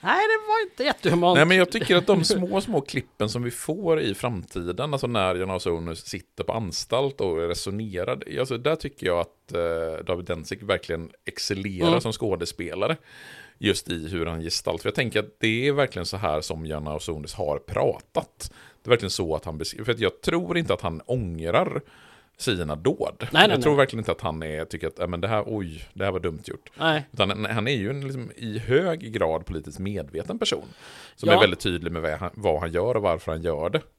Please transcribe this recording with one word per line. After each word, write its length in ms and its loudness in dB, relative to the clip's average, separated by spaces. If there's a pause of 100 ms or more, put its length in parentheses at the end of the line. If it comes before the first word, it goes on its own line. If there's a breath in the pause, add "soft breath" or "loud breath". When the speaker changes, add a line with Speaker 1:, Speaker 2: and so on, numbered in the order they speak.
Speaker 1:
nej, 260 4
det 260 2
var 100 2
inte 220 -4
jättehumant. 520 6
Speaker 2:
Nej, 100 10
men 100 6
jag 160 6
tycker 240 4
att 100 4
de 180 6
Speaker 1:
<laughs> 0 -
Speaker 2:
små, 360 2
små 200 0
klippen 480 -4
som 140 -4
vi 80 -2
får 500 0
i 140 0
framtiden, 800 -4
alltså 120 -2
när 280 2
Jan 160 -2
Ausonius 560 -2
sitter 380 -8
på 80 -2
anstalt 680 -2
och 160 0 (120)
resonerar, 920 -4
alltså 180 -2
där 180 0
tycker 300 -8
jag 140 2
att, 340 -8
eh, 500 -2
David 200 -2
Dencik 380 -6
verkligen 480 -2 (140)
excellerar 640 -2
Speaker 1:
Mm. 120 4
Speaker 2:
som 120 -4
skådespelare 840 -2 (640 loud breath)
just 300 0
i 200 -4
hur 180 -2
han 140 -4
gestaltar. 420 -2
För 60 0
jag 60 -2
tänker 260 0
att 200 -8
det 280 2
är 40 2
verkligen 340 0
så 100 -6
här 240 0
som 260 -6
Jan 200 -4
Ausonius 480 -6
har 240 -2
pratat. 960 -4 (300 soft breath)
Det 60 -12
är 20 4
verkligen 200 4
så 240 0
att 100 -4
han 140 -8
beskriver, 260 -8
för 80 0
att 80 0
jag 200 0
tror 380 0
inte 160 2
att 60 -4
han 260 -2
ångrar 760 0 (560 soft breath)
sina 400 -2
dåd. 420 0
Speaker 1:
Nej, 140 -8
nej, 180 8
Speaker 2:
Jag 120 2
tror 100 6
Speaker 1:
nej. 60 6
Speaker 2:
verkligen 220 4
inte 120 0
att 80 -2
han 220 -4
är, 220 -4
tycker 220 -6
att, 120 -6
"Ja, 80 -2
men 140 -4
det 80 -2
här, 180 0
oj, 460 -6
det 120 -4
här 80 0
var 80 -2
dumt 240 -4
gjort." 340 -14
Speaker 1:
Nej. 340 2
Speaker 2:
Utan 180 2
han, 140 -2
han 240 -2
är 80 0
ju 140 -2
en, 100 -6
liksom, 360 -8
i 220 -6
hög 540 2
grad 340 0
politiskt 320 -8
medveten 600 -6
person 260 -2 (520 loud breath)
som 120 -2
Speaker 1:
Ja. 80 8
Speaker 2:
är 40 6
väldigt 200 4
tydlig 320 -2
med 100 -4
vad 100 0
han, 220 -6
vad 260 2
han 120 -4
gör 240 2
och 60 0
varför 300 0
han 100 -4
gör 280 0
det. 100 0 (180)